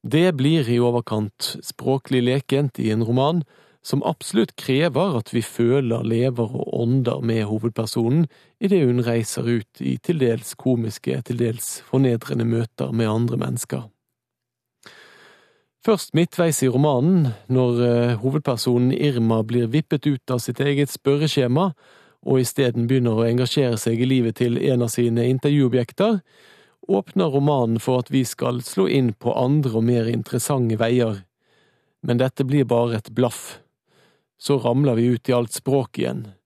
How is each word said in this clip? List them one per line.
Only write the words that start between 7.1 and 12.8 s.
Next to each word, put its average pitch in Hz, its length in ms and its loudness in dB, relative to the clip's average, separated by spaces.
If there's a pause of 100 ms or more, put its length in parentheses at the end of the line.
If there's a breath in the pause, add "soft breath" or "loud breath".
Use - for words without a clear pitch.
med 113 300 0
hovedpersonen 117 720 0 (380 soft breath)
i 196 80 2
det 196 160 4
hun 123 180 2
reiser 117 380 -2 (160)
ut - 240 -12
i 127 180 -2
til 160 220 0
dels 117 320 -2
komiske, 127 680 -2
til 120 220 -4
dels - 480 -6
fornedrende 120 560 0
møter 117 480 -2